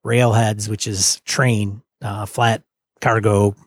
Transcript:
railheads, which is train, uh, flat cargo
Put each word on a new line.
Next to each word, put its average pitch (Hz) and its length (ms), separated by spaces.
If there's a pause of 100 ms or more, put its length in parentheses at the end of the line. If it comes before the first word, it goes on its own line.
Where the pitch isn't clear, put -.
railheads, 110 640
which 107 180
is 92 380
train, 107 560 (200)
uh, 104 240
flat 113 380 (380)
cargo 104 540 (120)